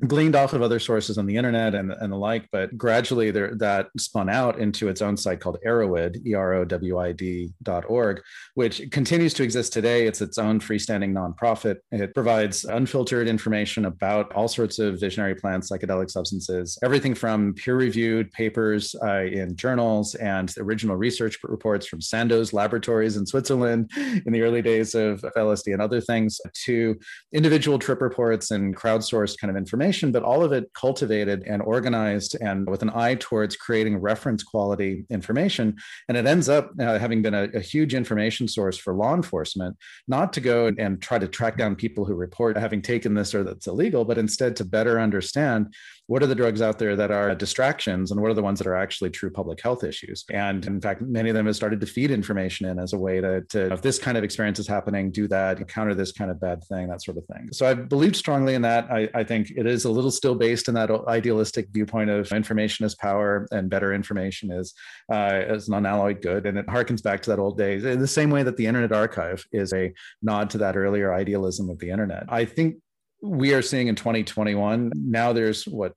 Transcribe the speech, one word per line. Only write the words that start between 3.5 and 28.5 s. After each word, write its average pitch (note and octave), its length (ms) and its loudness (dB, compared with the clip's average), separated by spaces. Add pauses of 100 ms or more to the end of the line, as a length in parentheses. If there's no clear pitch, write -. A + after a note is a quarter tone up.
that G2+ 320 2 (100)
spun F#2+ 320 -2
out A#2+ 300 0
into G#2 280 0
its F#2+ 140 -2
own G2+ 220 0
site F#2 160 -2
called F2 260 -4
Erowid, F#2+ 600 0
E A2 80 0
R F#2+ 200 2
O F2+ 120 2
W F2+ 340 -2
I F2+ 120 -2
D F2 400 -6 (120)
dot F2 240 -4
org, A2 340 0 (340)
which A#2+ 360 -2
continues E3 440 4
to C#3 80 0
exist A#2 300 -2
today. A#2 320 4
It's G#2+ 160 0
its F#2+ 160 -6
own A2 220 2
freestanding G2+ 540 -2
nonprofit. F#2+ 640 0 (140)
It A#2 220 -2
provides A2 520 2
unfiltered A#2+ 640 0
information G#2+ 580 0
about G2 480 0
all G#2 140 2
sorts A2+ 320 -2
of G2+ 200 0
visionary G2 360 -2
plants, F#2+ 360 -4
psychedelic F#2 400 -2
substances, F2+ 720 -4
everything C3 320 2
from G#2+ 380 0
peer-reviewed A2+ 800 0
papers, G#2+ 720 0
uh, G2 200 0
in F#2 320 -4
journals A2+ 600 0
and F#2+ 420 -2
original G#2+ 380 -2
research A2+ 480 -2
reports G#2 440 -2
from E2 140 -12
Sandoz A2+ 520 2
laboratories A2 640 2
in G2+ 80 -2
Switzerland A#2+ 640 2 (360)
in A2+ 80 0
the A2+ 80 2
early A#2 200 4
days A2 340 2
of G#2+ 280 0 (120)
L G#2+ 160 2
S G#2 120 0
D G#2 80 -2
and G2 100 0
other A2 200 0
things, A2 380 0 (260)
to A#2 340 2 (320)
individual D3+ 480 4
trip C3 220 0
reports A#2 500 0